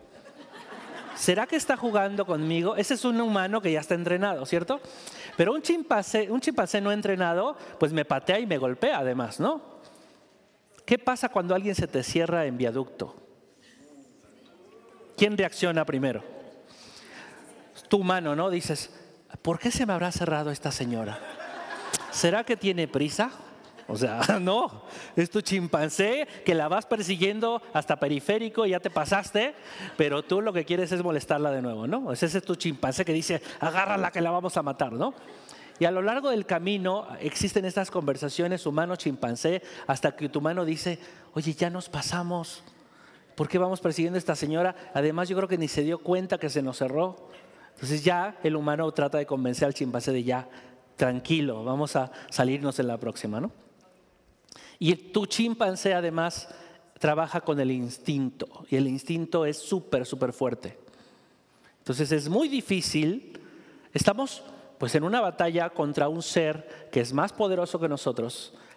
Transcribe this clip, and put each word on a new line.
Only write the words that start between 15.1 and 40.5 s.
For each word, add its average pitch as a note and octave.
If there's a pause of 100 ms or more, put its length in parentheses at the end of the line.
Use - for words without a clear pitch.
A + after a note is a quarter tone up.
¿Quién G#3
reacciona E3
primero? C3 (1700)
Tu G#3
humano, F3+
¿no? F#3
Dices, E3 (500)
"¿Por E3+
qué A#3+
se A#3
me G3
habrá F3
cerrado D3+
esta C#3+
señora? A#2 (920)
¿Será G3
que A#3
tiene F3
prisa?". D3+ (580)
O A2+
sea, A#2
<laughs> G3
no, G3 (320)
es E3+
tu G#3+
chimpancé F#3+ (180)
que F3
la D#3
vas G3
persiguiendo G#3 (100)
hasta D3+
periférico, G#3
ya F3+
te F#3
pasaste, G3+ (420)
pero D3
tú F#3+
lo A3
que E3+
quieres E3+
es F3
molestarla D3+
de C3
nuevo, A2+
¿no? G#3
Ese E3+
es E3+
tu F3
chimpancé D3+
que E3
dice, D#3+ (200)
"Agárrala F#3
que F3
la E3+
vamos F3+
a D#3
matar", C3+
¿no? C3 (640)
Y E3+
a E3+
lo F#3
largo C4
del G#3
camino F#3 (140)
existen F#3+
estas F#3
conversaciones E3
humano-chimpancé D#3 (240)
hasta C#3
que D3
tu C#3+
humano E3+